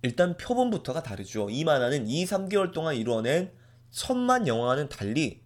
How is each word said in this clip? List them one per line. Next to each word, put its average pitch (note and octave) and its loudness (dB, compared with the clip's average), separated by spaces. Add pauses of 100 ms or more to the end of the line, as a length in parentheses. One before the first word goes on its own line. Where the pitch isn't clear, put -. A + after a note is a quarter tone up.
일단 E3+ 0
표본부터가 A3 -2
다르죠. G2+ -4
이 B2+ -2
만화는 C3+ 2
이 E3+ 0
삼 F#3+ -2
개월 F#3+ 2
동안 D#3+ -2
이루어낸 A#2+ 0 (400)
천만 B3 0
영화와는 B2 2
달리 A#2 -2